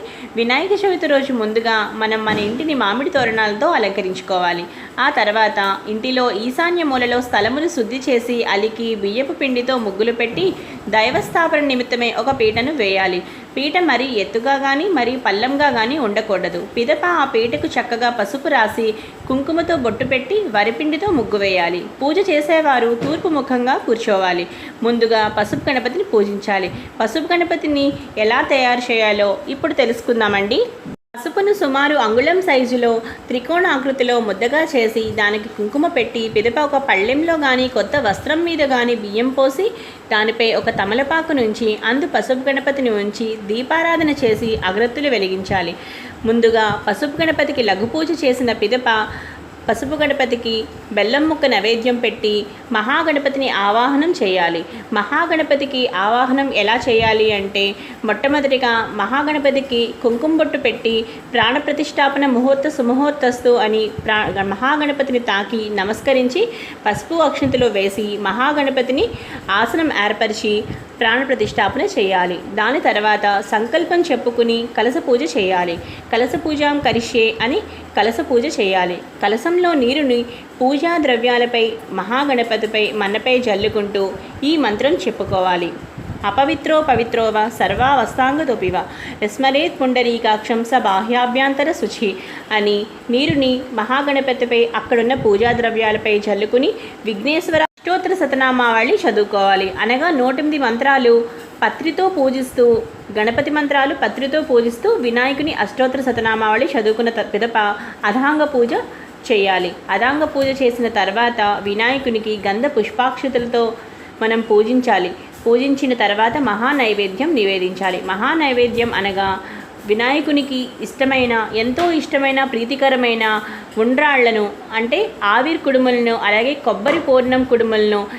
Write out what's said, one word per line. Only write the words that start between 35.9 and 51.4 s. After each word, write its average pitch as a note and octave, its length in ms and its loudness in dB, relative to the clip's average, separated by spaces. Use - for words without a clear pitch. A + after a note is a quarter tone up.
పిదప A#3 300 0
ఒక C#4+ 160 0
పళ్ళెంలో C4+ 600 0
కానీ C4 300 2
కొత్త A#3 280 -2
వస్త్రం C#4 480 0
మీద E4 160 -2
కానీ B3 360 2
బియ్యం G#3+ 340 -2
పోసి C#4 420 0
దానిపై A3 420 2
ఒక G3+ 160 0
తమలపాకు C#4 640 0
నుంచి G#3+ 520 0
అందు C4 220 0
పసుపు C4 420 -2
గణపతిని C#4 400 0
ఉంచి G#3+ 480 -2
దీపారాధన D#4+ 600 0
చేసి A3+ 460 0
అగరత్తులు A#3+ 440 0
వెలిగించాలి. F#3+ 680 -2
ముందుగా A3 600 2
పసుపు C#4+ 340 -2
గణపతికి D4+ 420 0
లఘు G3 220 0
పూజ D#4 260 -2
చేసిన B3 260 2
పిదప A3 560 0
పసుపు C4 260 -2
గణపతికి B3 720 -2
బెల్లం A#3 380 2
ముక్క D4+ 160 0